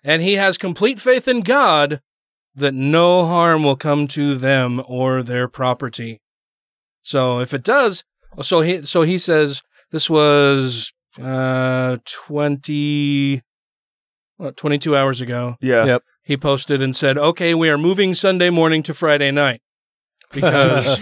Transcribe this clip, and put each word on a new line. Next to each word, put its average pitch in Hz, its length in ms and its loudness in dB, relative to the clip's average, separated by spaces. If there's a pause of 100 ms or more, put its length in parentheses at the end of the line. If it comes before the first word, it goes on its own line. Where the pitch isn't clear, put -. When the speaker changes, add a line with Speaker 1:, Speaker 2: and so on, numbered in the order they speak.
Speaker 1:
And 160 180 0
he 190 120 0
has 196 240 0
complete 202 420 -2
faith 254 280 0
in 247 140 0
God 170 600 2 (520)
that 135 200 -2
no 165 520 2
harm 170 380 2
will 139 140 2
come 147 320 -2
to 143 260 -2
them 131 520 0
or 131 360 -2
their 123 240 -4
property. 123 720 -6 (840)
So 127 380 -2
if 123 140 -6
it 131 100 -6
does, 247 400 0 (380)
so 165 200 2
he, 165 220 -2
so 170 180 0
he 170 160 0
says 151 460 0 (280)
this 160 180 -2
was, 139 840 2 (260)
uh, 131 840 -2
twenty, 147 1400 -2 (960)
what, 135 200 -12
twenty-two 147 380 -2
hours 135 260 0
ago. 123 400 -6
Speaker 2:
Yeah. 120 240 2
Speaker 3:
Yep. 123 180 2 (200)
Speaker 1:
He 143 140 -4
posted 139 440 -2
and 131 140 -2
said, 139 220 0
"Okay, 170 380 0
we 165 140 2
are 147 80 2
moving 185 360 0
Sunday 180 360 2
morning 160 340 2
to 160 100 -8
Friday 143 380 0
night." 139 300 0 (720)
Because 139 680 2